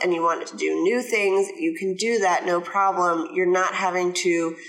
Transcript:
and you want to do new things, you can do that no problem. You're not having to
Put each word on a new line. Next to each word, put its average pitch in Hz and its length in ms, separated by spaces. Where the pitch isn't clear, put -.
and 180 100
you 165 100
want 165 240
to - 100
do 156 260
new 233 200
things, 196 540
you 165 220
can 190 160
do 220 260
that 180 260
no 175 140
problem. 180 720
You're 180 180
not 185 240
having 180 400
to 165 420